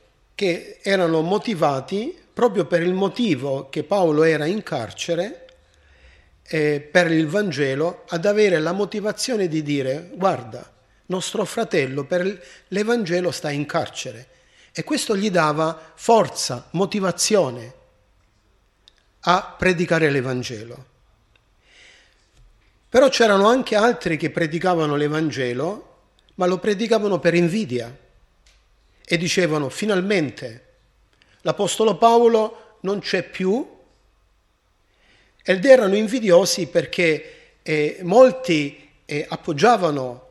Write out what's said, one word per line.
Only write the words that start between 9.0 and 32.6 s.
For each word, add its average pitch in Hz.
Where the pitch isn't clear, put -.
di 156
dire: 143
"Guarda, 127
nostro 185
fratello 143
per 180
l'Evangelo 185
sta -
in 143
carcere." 127
E 165
questo 247
gli 202
dava 160
forza, 151
motivazione 170
a 180
predicare 165
l'Evangelo. 127
Però 269
c'erano 208
anche 247
altri 208
che 147
predicavano 165
l'Evangelo, 147
ma 180
lo 180
predicavano 208
per 170
invidia. 156
E 170
dicevano: 160
"Finalmente 180
l'Apostolo 196
Paolo 226